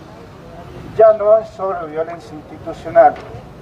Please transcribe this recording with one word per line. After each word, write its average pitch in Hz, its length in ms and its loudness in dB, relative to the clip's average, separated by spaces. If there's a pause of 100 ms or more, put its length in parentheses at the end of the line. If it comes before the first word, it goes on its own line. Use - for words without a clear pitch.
(960)
Ya 330 160 6
no 214 240 2
es 214 120 -6
solo 185 380 -8
violencia 160 460 -10
institucional, 165 800 0 (480)